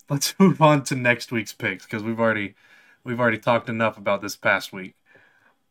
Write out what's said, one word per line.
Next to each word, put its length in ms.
let's 260
<laughs> 40
move 220
on 240
to 100
next 360
week's 220
picks 320
'cause 180
we've 160
already, 360
we've 140
already 180
talked 320
enough 280
about 240
this 140
past 380
week. 220